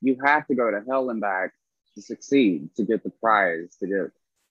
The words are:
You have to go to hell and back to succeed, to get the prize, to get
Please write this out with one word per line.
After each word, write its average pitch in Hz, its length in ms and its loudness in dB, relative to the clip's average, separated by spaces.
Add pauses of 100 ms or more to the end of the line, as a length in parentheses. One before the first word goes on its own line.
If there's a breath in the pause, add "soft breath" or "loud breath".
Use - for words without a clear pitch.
You 127 200 2
have 147 260 2
to 139 60 0
go 120 160 2
to 104 160 -2
hell 131 220 -2
and 113 120 -4
back 92 320 -2 (420)
to 104 80 -18
succeed, 104 720 0
to 107 80 -2
get 107 180 0
the 95 80 -8
prize, 92 680 0
to 98 60 -8
get 95 240 -2 (400)